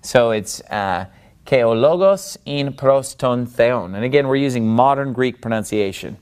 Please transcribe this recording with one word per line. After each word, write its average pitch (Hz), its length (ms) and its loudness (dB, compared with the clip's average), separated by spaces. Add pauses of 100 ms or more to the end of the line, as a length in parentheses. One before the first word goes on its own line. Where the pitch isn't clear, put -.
So 120 300 2
it's, 107 380 -6
uh, 95 360 -4 (400)
ke 131 180 2
o 117 80 2
logos 180 760 2
in 143 280 -4
pros 135 420 0
ton 123 300 -2
theon. 117 500 -2
And 104 80 -6
again, 135 240 0
we're 135 80 0
using 131 320 0
modern 135 460 2
Greek 123 280 -2
pronunciation. 104 800 -4